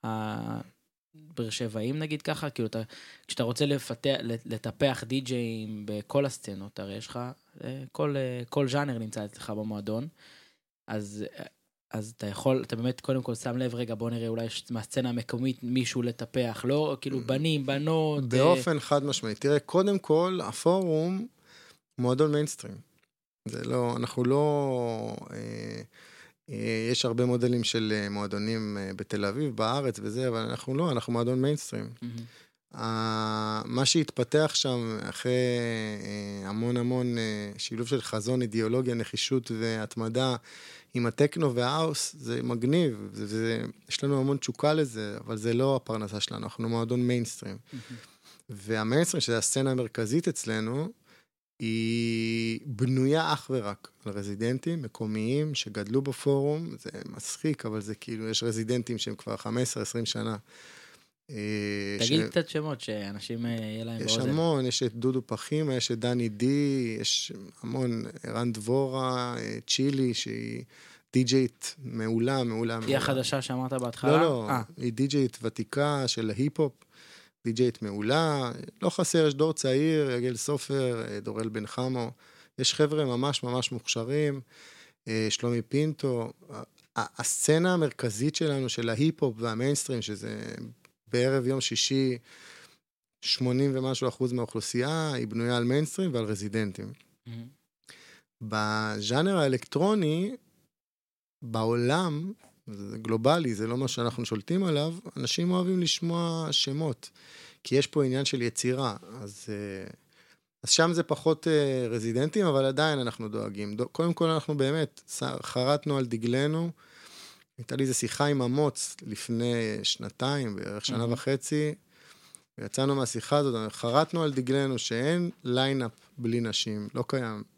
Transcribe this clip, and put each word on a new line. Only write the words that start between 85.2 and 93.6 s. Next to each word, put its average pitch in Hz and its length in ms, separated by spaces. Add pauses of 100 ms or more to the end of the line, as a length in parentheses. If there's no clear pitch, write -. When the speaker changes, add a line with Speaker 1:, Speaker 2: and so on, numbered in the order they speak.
Speaker 2:
שלומי 120 320
פינטו, 139 720 (180)
ה-, - 120 (380)
ה-, - 220
הסצנה 170 520
המרכזית 135 600
שלנו, 139 340
של 117 200
ההיפ-הופ 135 500
והמיינסטרים, 117 640
שזה 107 400 (640)
בערב 127 380
יום 131 140
שישי, 127 580 (1080)
שמונים 131 500